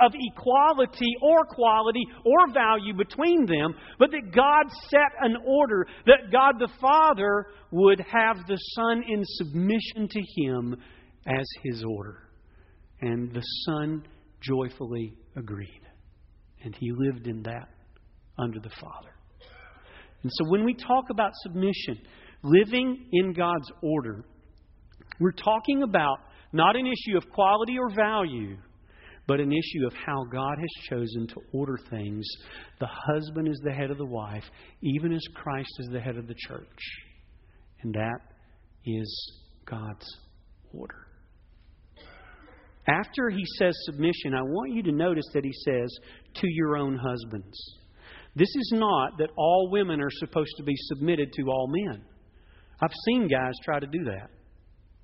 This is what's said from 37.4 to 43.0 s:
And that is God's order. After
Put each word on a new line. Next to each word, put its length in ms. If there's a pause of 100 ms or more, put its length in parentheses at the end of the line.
And 120
that 260 (640)
is 460 (360)
God's 380 (640)
order. 360 (1800)
After 440